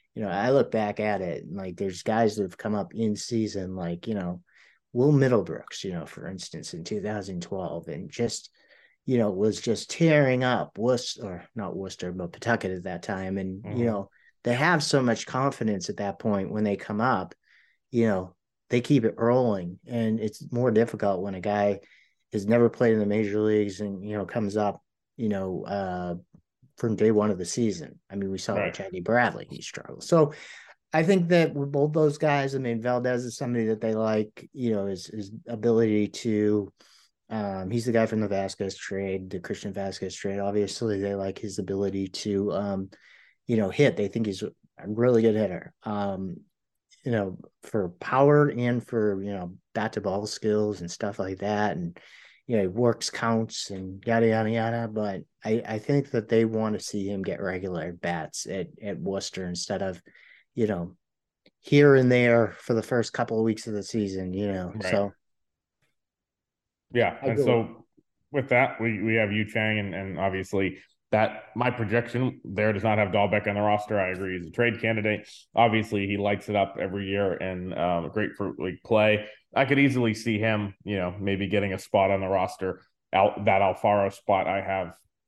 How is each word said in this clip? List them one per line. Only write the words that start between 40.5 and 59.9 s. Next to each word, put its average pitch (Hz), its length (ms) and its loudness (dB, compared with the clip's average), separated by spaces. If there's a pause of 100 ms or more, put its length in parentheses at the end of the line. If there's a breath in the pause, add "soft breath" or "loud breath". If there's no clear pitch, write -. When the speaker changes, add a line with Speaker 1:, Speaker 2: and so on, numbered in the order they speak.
Speaker 1:
they 101 140 0
like 95 240 -4
his 104 200 -8
ability 98 500 -2
to, 101 440 -2
um, 98 380 -2 (560 soft breath)
you 120 100 2
know, 104 140 2
hit. 131 260 4
They 101 120 -2
think 113 180 -2
he's 98 160 -4
a 104 80 -6 (360)
really 113 360 4
good 110 120 6
hitter, 98 380 -2 (100)
um, 107 560 -4 (680)
you 127 80 -2
know, 98 260 -2 (240)
for 92 280 -2 (100)
power 147 480 6
and 123 380 0
for, 107 360 0
you 101 100 -6
know, 90 220 -8 (200)
bat 110 200 -2
to 107 60 -2
ball 101 260 -2
skills 104 540 0
and 87 100 -8
stuff 101 280 -6
like 95 200 -4
that. 104 380 0
And, 85 220 -8 (480 loud breath)
you 120 100 0
know, 104 60 4
he 92 60 2
works 113 420 2
counts 113 600 -2
and 95 360 -10
yada, 117 220 4
yada, 110 220 2
yada. 117 380 -2
But 104 340 -6 (220)
I, 110 220 0
I 110 120 -6
think 143 340 0
that 113 160 -2
they 113 160 6
want 110 300 0
to 95 60 -4
see 98 300 -6
him 98 120 -4
get 92 200 -4
regular 90 500 -4
bats 85 540 -6
at, 92 220 -6 (120)
at 101 200 -8
Worcester 95 460 -6
instead 90 360 -6
of, 92 180 -6 (540 loud breath)